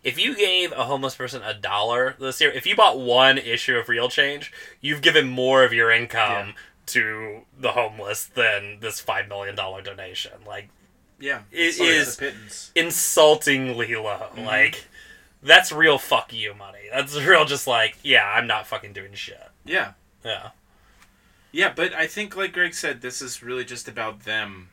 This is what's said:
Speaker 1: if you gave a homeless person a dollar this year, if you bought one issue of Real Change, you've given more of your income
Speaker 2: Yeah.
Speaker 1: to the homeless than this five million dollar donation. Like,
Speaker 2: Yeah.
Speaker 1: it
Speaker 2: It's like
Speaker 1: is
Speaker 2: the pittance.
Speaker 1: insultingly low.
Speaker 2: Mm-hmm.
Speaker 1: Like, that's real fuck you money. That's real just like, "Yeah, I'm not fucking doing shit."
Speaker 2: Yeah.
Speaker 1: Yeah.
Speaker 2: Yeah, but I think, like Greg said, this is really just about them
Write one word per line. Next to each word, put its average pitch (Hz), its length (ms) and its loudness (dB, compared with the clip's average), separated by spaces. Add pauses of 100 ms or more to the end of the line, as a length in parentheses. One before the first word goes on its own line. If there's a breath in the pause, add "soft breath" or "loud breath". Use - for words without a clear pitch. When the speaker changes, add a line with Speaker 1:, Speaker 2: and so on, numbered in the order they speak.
Speaker 1:
if 131 160 -4
you 240 160 0
gave 185 380 0
a 127 120 -2
homeless 135 300 -4
person 127 280 -10
a 107 120 -8
dollar 107 640 -2
this 131 220 -6
year, 147 100 4
if 127 160 -8
you 196 80 -2
bought 202 240 6
one 131 400 6
issue 117 380 -2
of 113 120 -2
Real 117 200 0
Change, 143 440 -2 (280 loud breath)
you've 143 220 -4
given 151 260 6
more 127 340 6
of 120 100 6
your 117 200 4
income 107 560 0
Speaker 2:
Yeah. 104 40 -16 (340 loud breath)
Speaker 1:
to 110 540 -4 (180)
the 120 140 -2
homeless 107 520 -4
than 104 560 -2
this 110 200 -10
five 101 280 -4
million 101 260 -10
dollar 95 280 -8
donation. 95 500 -12 (140)
Like, 101 220 -14 (520)
Speaker 2:
Yeah. 139 220 -8 (100)
Speaker 1:
it 160 80 -8
Speaker 2:
It's 170 180 0
like 170 100 2
Speaker 1:
is 151 280 2
Speaker 2:
the 139 100 -8
pittance. 107 480 -14
Speaker 1:
insultingly 143 1200 2
low. 107 400 -6
Speaker 2:
Mm-hmm. 110 100 -12
Speaker 1:
Like, 107 400 0 (560 loud breath)
that's 156 300 6
real 156 280 4
fuck - 340 -2
you 107 220 -10
money. 101 380 -20
That's 139 220 -4
real 156 300 6
just 139 240 -4
like, 113 340 2
"Yeah, 117 260 4
I'm 117 200 -2
not 107 180 -2
fucking 104 280 -10
doing 98 200 -16
shit." - 340 -16 (160)
Speaker 2:
Yeah. 160 280 -4 (320)
Speaker 1:
Yeah. 101 260 -8 (1000 soft breath)
Speaker 2:
Yeah, 180 220 0
but 175 200 -2
I 160 140 -2
think, 208 280 -10
like 190 160 -4
Greg 175 220 -2
said, 139 260 -6
this 127 220 -10
is 123 200 -12
really 127 220 -8
just 123 240 -14
about 110 360 -10
them 104 480 -8